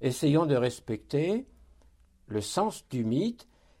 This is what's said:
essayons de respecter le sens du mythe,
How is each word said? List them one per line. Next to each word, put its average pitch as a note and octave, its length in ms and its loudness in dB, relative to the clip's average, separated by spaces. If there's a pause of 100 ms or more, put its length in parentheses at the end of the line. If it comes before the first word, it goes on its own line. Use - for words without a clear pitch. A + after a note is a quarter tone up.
essayons D3 440 2
de C#3+ 100 4
respecter C#3+ 880 -2 (840)
le G#2 140 -2
sens - 480 -2
du B2 140 -2
mythe, D#3 440 -2 (320)